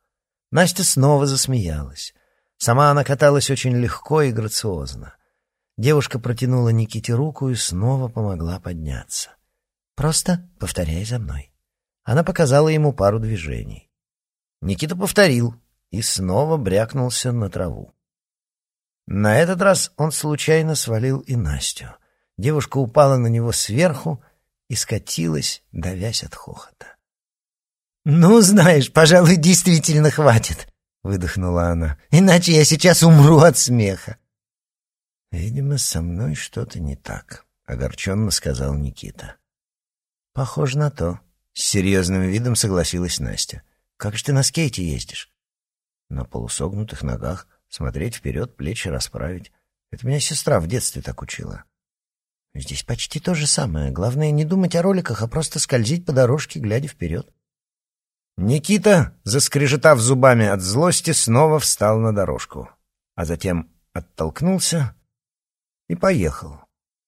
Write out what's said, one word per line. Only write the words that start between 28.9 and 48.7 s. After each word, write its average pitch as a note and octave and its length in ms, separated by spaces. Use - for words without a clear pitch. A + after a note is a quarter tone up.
пожалуй, E3+ 440
действительно D#3+ 760
хватит», — A2+ 640
выдохнула F2+ 640
она. E2 300
«Иначе F3 420
я D#3 120
сейчас E3 380
умру D#3 360
от D#3+ 200
смеха». A2 580
«Видимо, C3 480
со - 240
мной G2 320
что-то - 460
не C#2 160
так», — - 500
огорчённо F#2 680
сказал C2+ 440
Никита. - 600
«Похоже C3+ 460
на D3 120
то», — F2 300
с - 100
серьёзным F#2+ 600
видом A2 320
согласилась F2+ 640
Настя. - 420
«Как G#2 200
же - 80
ты D3 80
на C3+ 100
скейте B2+ 420
ездишь?» - 480
«На C2+ 160
полусогнутых E2+ 800
ногах, B1+ 460
смотреть C#2+ 480
вперёд, - 400
плечи F2 320